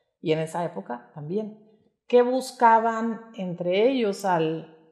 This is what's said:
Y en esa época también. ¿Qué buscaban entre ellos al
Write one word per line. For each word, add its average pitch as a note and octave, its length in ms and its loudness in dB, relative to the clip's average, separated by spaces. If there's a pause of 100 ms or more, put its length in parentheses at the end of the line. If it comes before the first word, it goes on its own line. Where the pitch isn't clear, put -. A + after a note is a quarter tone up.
(220)
Y D#3 120 0
en D#3 60 0
esa E3 240 -6
época G3 520 -10
también. G3 420 -8 (500)
¿Qué B3 140 6
buscaban A3+ 1000 2 (120)
entre F3+ 560 0
ellos A3+ 340 -2
al E3 540 -2 (140)